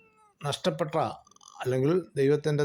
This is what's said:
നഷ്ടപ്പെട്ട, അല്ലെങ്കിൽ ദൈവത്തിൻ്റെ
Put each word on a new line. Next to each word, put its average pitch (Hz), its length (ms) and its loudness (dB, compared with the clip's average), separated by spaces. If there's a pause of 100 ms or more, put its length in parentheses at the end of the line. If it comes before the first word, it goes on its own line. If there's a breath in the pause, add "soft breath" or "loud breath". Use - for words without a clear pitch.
(400)
നഷ്ടപ്പെട്ട, 156 560 -4 (600)
അല്ലെങ്കിൽ 139 460 0 (120)
ദൈവത്തിൻ്റെ 147 480 2